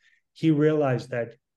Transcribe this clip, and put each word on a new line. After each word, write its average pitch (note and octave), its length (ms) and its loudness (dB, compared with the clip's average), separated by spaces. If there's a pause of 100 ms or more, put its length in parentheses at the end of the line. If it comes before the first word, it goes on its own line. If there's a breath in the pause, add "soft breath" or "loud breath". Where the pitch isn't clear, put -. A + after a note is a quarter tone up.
(340 soft breath)
He D#3+ 180 0
realized D3 600 0
that A#2 240 -8 (220)